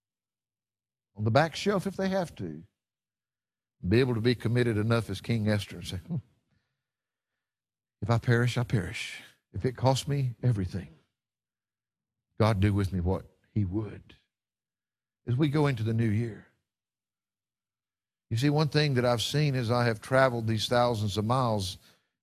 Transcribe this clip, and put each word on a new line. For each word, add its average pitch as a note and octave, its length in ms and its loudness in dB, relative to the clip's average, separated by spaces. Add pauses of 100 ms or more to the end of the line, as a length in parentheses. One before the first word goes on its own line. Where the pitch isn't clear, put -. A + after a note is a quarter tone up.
(1160)
on G#2 80 -4
the G#2+ 60 0
back D3 260 2
shelf G3 300 -2
if F#3+ 100 -8
they F#3+ 120 -2
have F#3+ 280 -2
to, D#2+ 260 -10 (1200)
be A2 140 4
able B2+ 140 2
to A2 60 -2
be A#2+ 140 2
committed A#2 420 0
enough A2+ 320 0
as F#2+ 120 -6
King A2 280 -2
Esther G2+ 280 -2
and F2 100 -12
say, - 120 -8
"Hmm, E3 180 -8 (1900)
if G#2+ 80 -2
I A#2 80 4
perish, A#2+ 400 2
I A#2+ 60 0
perish. - 580 -6 (300)
If G2 120 -6
it B2 120 -2
costs C3 300 0
me C#3 360 -2
everything, F#2+ 460 -2 (1500)
God G#2+ 220 2
do G2+ 120 4
with G2 200 0
me F#2+ 80 -2
what F2+ 240 -2 (280)
he G#2 120 0
would." G2+ 520 -8 (1120)
As B2 100 0
we D3+ 120 2
go C#3+ 180 2
into B2 160 0
the A2+ 120 0
new A2+ 140 2
year, G#2+ 400 -2 (1800)
you A2+ 60 -2
see, C#3 140 2
one D3 180 2
thing D3 260 2
that B2 100 2
I've A#2+ 180 2
seen D3 320 0
as A#2+ 160 -2
I A#2+ 160 2
have A2 140 0
traveled B2+ 460 2
these A2 220 0
thousands A#2 480 2
of G#2+ 80 0
miles A2 540 0 (440)